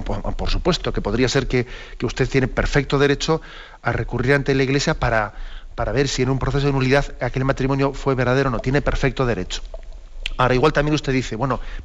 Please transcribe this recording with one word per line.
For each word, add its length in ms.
por, 160
por 140
supuesto, 420
que 100
podría 280
ser 180
que, 180
que 80
usted 240
tiene 200
perfecto 500
derecho 420
a 120
recurrir 400
ante 200
la 100
Iglesia 360
para, 340
para 200
ver 160
si 140
en 60
un 100
proceso 280
de 60
nulidad 480
aquel 240
matrimonio 480
fue 220
verdadero 340
o 20
no. 80
Tiene 220
perfecto 440
derecho. 360
Ahora, 180
igual 160
también 240
usted 180
dice, 220
"Bueno, 240